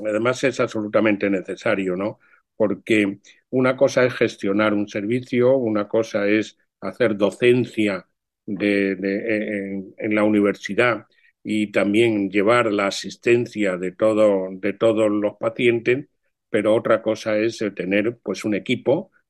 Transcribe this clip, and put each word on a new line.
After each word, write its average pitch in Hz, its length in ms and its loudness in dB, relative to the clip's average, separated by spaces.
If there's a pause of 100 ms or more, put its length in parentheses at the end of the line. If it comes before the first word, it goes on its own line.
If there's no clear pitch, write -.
Además, 113 380 -2
es 131 160 -2
absolutamente 107 720 0
necesario, 95 680 -2
¿no? 101 240 -6 (360)
Porque 101 640 0 (300)
una 127 280 0
cosa 131 280 4
es 123 80 0
gestionar 104 600 0
un 104 140 -2
servicio, 120 720 0
una 110 300 -2
cosa 110 400 -2
es 104 300 0 (240)
hacer 104 360 0
docencia 107 920 0 (380)
de, 101 500 0
de, 104 800 -4
en, 95 220 -12
en 107 180 -2
la 107 80 2
universidad 104 840 0 (380)
y 107 280 -4
también 104 580 2
llevar 107 440 2
la 101 140 0
asistencia 104 880 -2
de 90 140 -6
todo, 107 600 2
de 95 220 -6
todos 110 380 2
los 104 260 -2
pacientes, 120 720 0 (420)
pero 107 260 2
otra 110 260 2
cosa 110 360 -4
es, 110 240 -2
eh, 104 100 -4
tener, 101 520 -2
pues, 98 220 -6
un 107 100 0
equipo 123 560 -2 (180)